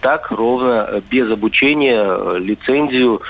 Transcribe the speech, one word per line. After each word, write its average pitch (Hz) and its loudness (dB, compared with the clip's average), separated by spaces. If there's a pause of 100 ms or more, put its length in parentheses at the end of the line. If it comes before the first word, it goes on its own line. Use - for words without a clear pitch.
так 147 -2
ровно, 120 0
э, 104 -4 (100)
без 123 0
обучения, 120 2
э, 95 0
лицензию. 127 0